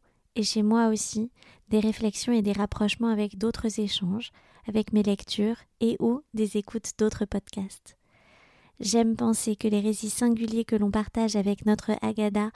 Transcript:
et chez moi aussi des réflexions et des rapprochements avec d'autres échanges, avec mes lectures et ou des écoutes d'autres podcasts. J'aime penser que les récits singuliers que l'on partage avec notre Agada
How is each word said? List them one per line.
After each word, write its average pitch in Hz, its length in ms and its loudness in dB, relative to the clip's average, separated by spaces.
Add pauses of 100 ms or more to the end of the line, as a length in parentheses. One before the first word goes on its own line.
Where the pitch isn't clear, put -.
(340)
et 226 80 -2
chez 208 200 0
moi 226 260 4
aussi 220 420 -4 (380)
des 208 120 4
réflexions 220 520 0
et 226 80 4
des 202 120 0
rapprochements 208 580 -2
avec 208 260 -2
d'autres 220 440 -2
échanges, 202 520 -4 (340)
avec 214 280 0
mes 208 80 6
lectures 208 560 0 (220)
et 233 200 2
ou 240 220 2 (100)
des 214 240 0
écoutes - 400 -4
d'autres 214 300 2
podcasts. - 720 -10 (840)
J'aime 226 340 2
penser 226 400 0
que 214 140 -2
les 208 120 2
récits 214 280 -2
singuliers 226 560 0
que 220 120 0
l'on 208 140 2
partage 214 460 0
avec 202 300 0
notre 208 340 2
Agada 214 560 0